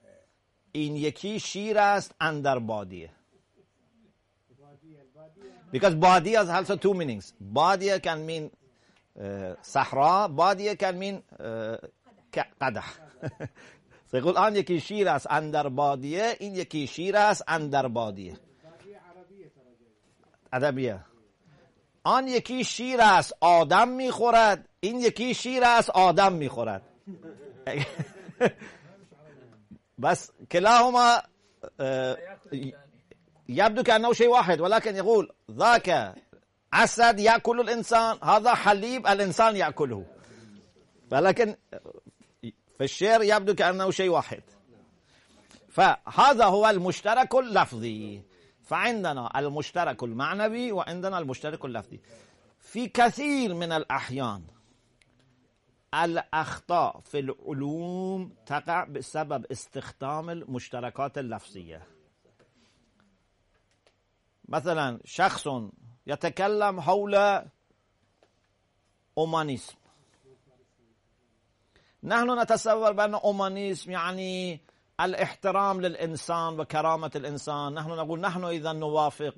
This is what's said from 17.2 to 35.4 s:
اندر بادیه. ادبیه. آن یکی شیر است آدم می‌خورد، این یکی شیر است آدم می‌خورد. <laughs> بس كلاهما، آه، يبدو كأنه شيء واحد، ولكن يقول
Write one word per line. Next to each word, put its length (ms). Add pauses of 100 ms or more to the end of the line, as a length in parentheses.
اندر 400
بادیه. 480 (2250)
ادبیه. 520 (1000)
آن 240
یکی 360
شیر 360
است 400
آدم 480
می‌خورد، 800 (120)
این 200
یکی 340
شیر 300
است 260
آدم 420
می‌خورد. 500 (840)
<laughs> 160 (2250)
بس 340 (200)
كلاهما، 680 (580)
آه، 580 (1080)
يبدو 340
كأنه 300
شيء 160
واحد، 320
ولكن 360
يقول 360 (180)